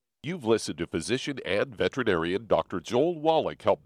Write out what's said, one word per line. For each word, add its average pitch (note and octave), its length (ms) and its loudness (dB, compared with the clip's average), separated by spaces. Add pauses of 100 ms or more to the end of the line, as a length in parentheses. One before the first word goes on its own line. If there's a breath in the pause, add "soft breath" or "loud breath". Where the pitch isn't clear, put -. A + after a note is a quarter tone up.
(220)
You've D3+ 220 -6
listened G#2+ 320 2
to D#2+ 100 -4
physician A#2+ 600 -4
and G#2+ 280 -2
veterinarian F#2 720 0
Doctor F2 340 0
Joel D3 380 0
Wallach D3 440 0
help G2 240 4